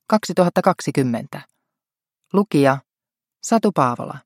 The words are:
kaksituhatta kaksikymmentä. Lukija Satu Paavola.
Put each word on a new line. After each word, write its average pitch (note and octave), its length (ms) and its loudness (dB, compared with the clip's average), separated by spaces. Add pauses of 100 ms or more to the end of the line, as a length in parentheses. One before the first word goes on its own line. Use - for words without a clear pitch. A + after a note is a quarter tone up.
kaksituhatta F3+ 540 0
kaksikymmentä. C3+ 800 -2 (920)
Lukija C#3 440 2 (680)
Satu G#3+ 280 2
Paavola. B2+ 540 -2